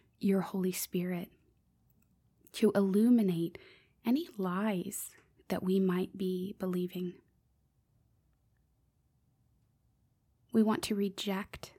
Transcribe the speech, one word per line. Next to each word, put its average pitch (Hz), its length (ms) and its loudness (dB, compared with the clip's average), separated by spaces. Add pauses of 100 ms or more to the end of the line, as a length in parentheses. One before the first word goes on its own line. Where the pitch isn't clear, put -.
(200)
your 196 220 2
Holy 185 280 -2
Spirit 180 600 -4 (1200)
to 208 200 4
illuminate 196 880 2 (480)
any 285 220 0 (100)
lies 185 720 -4 (380)
that 175 160 -2
we 190 160 4
might 185 360 0
be 185 440 -4
believing? 180 540 -4 (3500)
We 220 100 6
want 214 220 2
to 214 100 -2
reject 202 840 -4